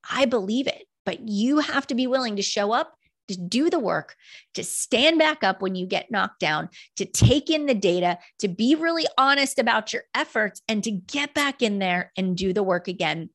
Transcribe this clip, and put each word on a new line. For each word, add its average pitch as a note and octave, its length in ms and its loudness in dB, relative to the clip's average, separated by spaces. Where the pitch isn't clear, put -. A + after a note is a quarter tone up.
I C4+ 160 2
believe A3+ 400 -2
it, - 180 -6
but G3 200 -6
you A3+ 340 2
have C#4+ 260 -2
to C4+ 80 -4
be B3+ 120 0
willing B3 300 -2
to G3 60 -4
show G3+ 300 0
up, D4+ 220 -2
to G3 60 -6
do A#3 360 0
the F4+ 80 0
work, E3+ 360 -2
to F#3+ 100 -10
stand D4 560 0
back D#4 240 2
up F#3+ 200 0
when F#3+ 120 -2
you F#3 120 -4
get F#3+ 240 -4
knocked G3+ 300 -2
down, D#3 280 -2
to G3 100 -6
take - 420 4
in D#4 160 0
the C#4 100 0
data, F3 440 2
to G#3 80 -2
be A3+ 260 2
really E4 320 0
honest C4+ 420 2
about A3 360 0
your - 80 -6
efforts, A#3 540 -2
and G#3+ 160 -2
to A#3 60 -2
get C#4+ 420 -6
back C#4 300 0
in G#3 160 0
there F3+ 400 -2
and F#3 180 0
do F#3 160 -2
the G#3 100 0
work F3+ 240 0
again E3 480 -4